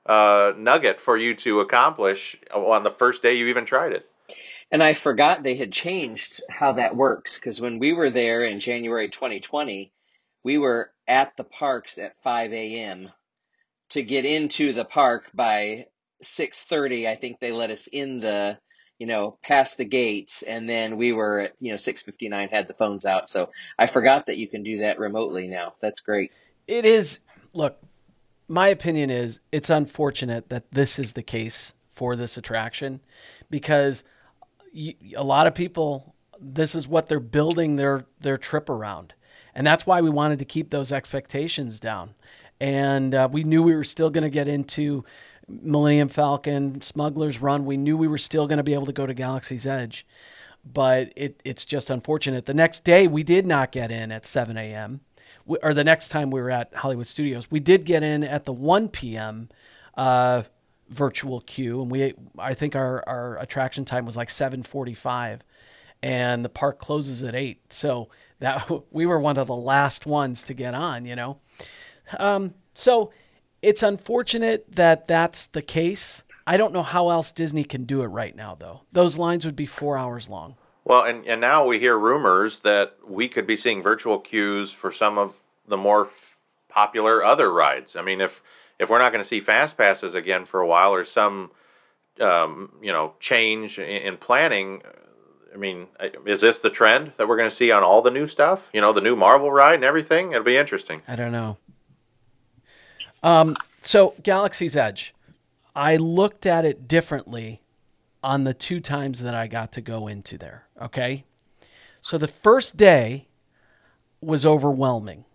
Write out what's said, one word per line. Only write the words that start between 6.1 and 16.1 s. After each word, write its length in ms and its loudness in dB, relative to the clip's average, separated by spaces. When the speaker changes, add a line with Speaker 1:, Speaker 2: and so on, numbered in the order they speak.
Speaker 2:
how 240 0
that 220 -2
works, 440 0
'cause 220 -10
when 180 -6
we 140 2
were 160 2
there 340 0
in 160 -4
January 500 -4
twenty 300 -8
twenty, 540 -8
we 140 0
were 340 0
at 300 2
the 60 -10
parks 540 -6
at 260 -14
five 300 -2
A 260 -8
M. 320 -14
To 140 -4
get 220 -2
into 480 -2
the 120 -4
park 480 0
by 540 -2